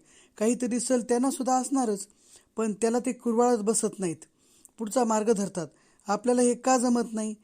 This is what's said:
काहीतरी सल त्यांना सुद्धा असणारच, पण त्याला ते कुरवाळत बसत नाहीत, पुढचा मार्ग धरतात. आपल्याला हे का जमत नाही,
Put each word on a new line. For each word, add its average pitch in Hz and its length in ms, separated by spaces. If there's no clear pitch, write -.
काहीतरी 233 420
सल 247 200
त्यांना 247 300
सुद्धा 254 260
असणारच, 247 500
पण 220 160
त्याला 226 260
ते 247 140
कुरवाळत 240 460
बसत 220 400
नाहीत, 175 180
पुढचा 226 260
मार्ग 220 280
धरतात. 185 340
आपल्याला 240 340
हे 247 120
का 254 240
जमत 240 340
नाही, 220 320